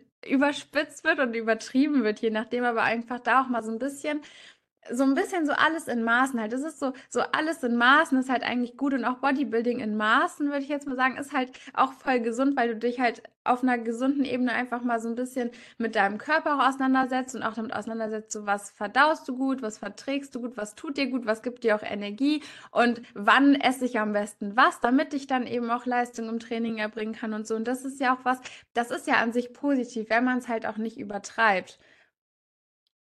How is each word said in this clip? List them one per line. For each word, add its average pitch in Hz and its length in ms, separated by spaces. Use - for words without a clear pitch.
überspitzt 285 800
wird 320 160
und 240 140
übertrieben 233 680
wird, 214 160
je 226 100
nachdem, 226 340
aber 226 180
einfach 240 380
da 247 220
auch 254 60
mal 240 140
so 220 80
ein 226 80
bisschen, 294 420
so 247 100
ein 269 120
bisschen 349 320
so 285 60
alles 311 360
in 226 160
Maßen 247 360
halt. 220 120
Das 262 100
ist 311 160
so, 269 140
so - 120
alles 311 320
in 233 100
Maßen 269 460
ist 254 100
halt 240 140
eigentlich 240 320
gut 277 180
und 240 100
auch 247 140
Bodybuilding 240 640
in 214 160
Maßen, 262 500
würde 285 160
ich 269 60
jetzt 285 180
mal 269 80
sagen, 254 220
ist 285 160
halt 262 260
auch 269 200
voll 254 260
gesund, 247 360
weil 233 120
du 226 80
dich 240 240
halt 240 240
auf 247 220
einer 247 140
gesunden 247 460
Ebene 247 280
einfach 240 300
mal 233 180
so 226 80
ein 233 80
bisschen 254 340
mit 220 180
deinem 202 220
Körper 311 380
auch 254 120
auseinandersetzt 262 640
und 214 80
auch 220 120
damit 220 200
auseinandersetzt, 220 560
so 208 160
was 202 240
verdaust 294 580
du 254 80
gut, 262 240
was 214 180
verträgst 277 580
du 226 40
gut, 240 160
was 208 200
tut 294 200
dir 277 140
gut, 240 160
was 220 160
gibt 240 220
dir 214 100
auch 214 80
Energie 214 640
und 233 320
wann 247 420
esse 262 300
ich 240 120
am 214 140
besten 208 440
was, 294 220
damit 277 360
ich 277 120
dann 240 220
eben 233 240
auch 247 140
Leistung 240 420
im 226 100
Training 226 400
erbringen 214 360
kann 220 200
und 214 140
so. 226 80
Und 220 100
das 262 180
ist 269 140
ja 262 160
auch 254 100
was, 254 140
das 240 200
ist - 160
ja 269 80
an 226 160
sich 240 200
positiv, 247 580
wenn 233 140
man's 254 220
halt 226 180
auch 214 120
nicht 220 200
übertreibt. 202 840